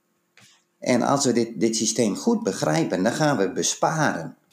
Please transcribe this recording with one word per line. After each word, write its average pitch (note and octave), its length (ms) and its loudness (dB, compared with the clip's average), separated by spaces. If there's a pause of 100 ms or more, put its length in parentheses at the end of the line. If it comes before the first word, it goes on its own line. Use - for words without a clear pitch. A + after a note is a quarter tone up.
(800)
En A#2+ 240 2
als C3+ 220 0
we B2 80 2
dit, A2+ 280 0
dit A2+ 160 2
systeem A2 400 0
goed - 260 0
begrijpen, F#2 600 0
dan G#2 100 2
gaan D3 240 2
we F#2+ 160 0
besparen. F2+ 840 -2 (160)